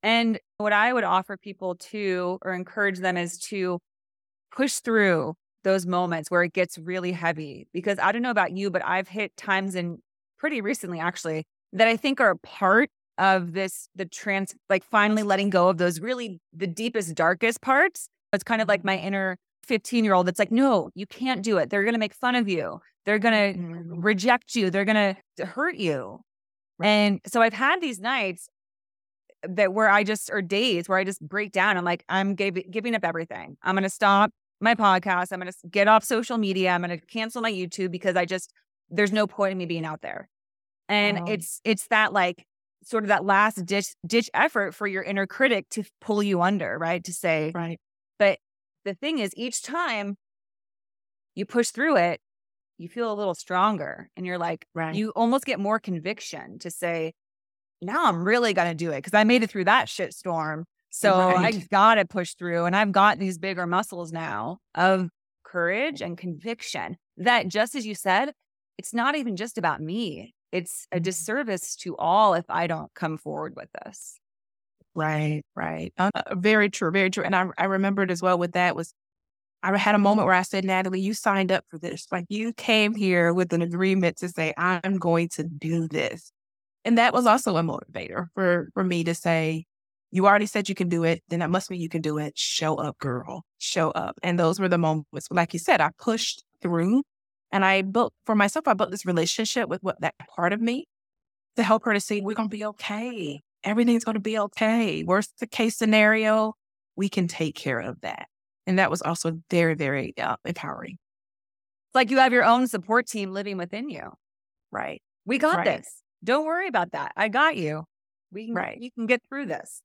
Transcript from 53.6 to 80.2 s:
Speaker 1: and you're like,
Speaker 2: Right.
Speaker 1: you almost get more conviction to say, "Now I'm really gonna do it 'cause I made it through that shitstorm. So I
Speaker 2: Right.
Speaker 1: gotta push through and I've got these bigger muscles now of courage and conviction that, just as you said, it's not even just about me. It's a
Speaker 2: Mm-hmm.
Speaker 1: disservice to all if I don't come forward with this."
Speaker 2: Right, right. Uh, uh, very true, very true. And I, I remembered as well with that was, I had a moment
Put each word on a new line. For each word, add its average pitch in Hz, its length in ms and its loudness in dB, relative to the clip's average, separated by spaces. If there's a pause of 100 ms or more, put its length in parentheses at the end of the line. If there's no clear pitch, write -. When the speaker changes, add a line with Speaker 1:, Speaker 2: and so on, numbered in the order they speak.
Speaker 1:
and 180 80 -8
you're 180 140 -6
like, 170 340 -6
Speaker 2:
Right. 165 220 -4
Speaker 1:
you 214 160 -2
almost 233 340 2
get 220 140 -2
more 208 200 0
conviction 175 800 -8
to 175 120 -12
say, 165 420 -4 (640)
"Now 262 260 -2
I'm 175 180 2
really 226 300 2
gonna 175 200 2
do 165 180 -4
it 139 120 -6
'cause - 100 -10
I 214 100 8
made 247 200 6
it - 80 -4
through 190 140 -2
that 220 220 4
shitstorm. 160 760 -6 (260)
So 202 240 4
I 185 220 6
Speaker 2:
Right. 190 340 0
Speaker 1:
gotta 208 360 6
push 180 280 -6
through 170 320 -2
and 175 100 0
I've 208 160 2
got 190 280 4
these 185 180 -4
bigger 180 300 -4
muscles 175 440 -4
now 160 460 -8 (160)
of 185 360 2 (340)
courage 220 580 -2
and 175 160 -8
conviction 180 800 -10 (200)
that, 208 320 2
just 214 260 -2
as 240 100 -6
you 214 80 -8
said, 202 400 0 (460)
it's - 160 -10
not 254 200 0
even 240 200 -4
just 220 240 -8
about 165 200 0
me. 185 540 -8 (180)
It's - 400 -8
a 185 40 -4
Speaker 2:
Mm-hmm. 170 80 0
Speaker 1:
disservice 214 720 -4
to - 200 -10
all 196 360 4
if 170 160 0
I 170 160 -2
don't 160 300 -6
come 160 220 -4
forward 151 380 -10
with - 140 -16 (160)
this." - 340 -20 (720)
Speaker 2:
Right, 151 500 -2 (120)
right. 160 420 -6
Uh, 185 160 2
uh, - 220 -4
very 208 340 4
true, 180 220 -4
very 190 180 2
true. 185 140 -4
And 185 100 0
I, 185 140 2 (100)
I - 60 0
remembered 196 480 0
as 170 100 -4
well 180 160 2
with 175 140 -2
that 180 240 2
was, - 180 -8 (720)
I 190 140 2
had 208 180 4
a - 20 4
moment 202 280 4